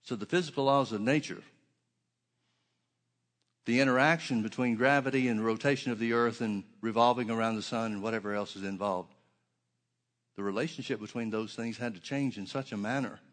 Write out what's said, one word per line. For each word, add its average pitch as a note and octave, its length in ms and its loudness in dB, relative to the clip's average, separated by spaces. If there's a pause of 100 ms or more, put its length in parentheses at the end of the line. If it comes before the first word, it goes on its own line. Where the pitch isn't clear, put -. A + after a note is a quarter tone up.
So B2 140 -6
the G2+ 80 -6
physical D3+ 400 0
laws C3+ 260 4
of G#2+ 100 -2
nature, C#3+ 400 0 (2250)
the A#2+ 140 4
interaction C3+ 640 4
between A#2 320 0
gravity C3 540 4
and A2 140 0
rotation B2 480 0
of A2 60 -2
the A#2 160 0
earth A#2 280 2
and G#2 220 -2 (180)
revolving A#2 500 2
around A2+ 240 0
the G#2 60 -4
sun A2+ 320 -4
and G2 100 -6
whatever G#2+ 300 -2
else G#2 220 -4
is G2 80 -10
involved, G2 480 -4 (1200)
the G2+ 80 -8
relationship A2+ 560 -4
between A2+ 300 -6
those A2 260 -4
things A2+ 220 -6
had A#2 180 -6
to E2+ 60 -16
change C#3 360 -2
in G2 80 -8
such C3+ 260 -6
a G#2+ 60 -6
manner A2 420 -2 (140)